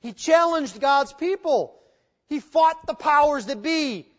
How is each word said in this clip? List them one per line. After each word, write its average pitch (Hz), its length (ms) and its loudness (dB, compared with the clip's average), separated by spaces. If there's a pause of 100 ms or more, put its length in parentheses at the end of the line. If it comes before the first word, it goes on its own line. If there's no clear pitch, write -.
He 233 120 -14
challenged 320 680 0
God's 277 320 0
people. 320 680 -4 (500)
He 294 120 -6
fought 320 460 0
the 320 80 -6
powers 294 520 2
that 220 160 -6
be. 285 560 -4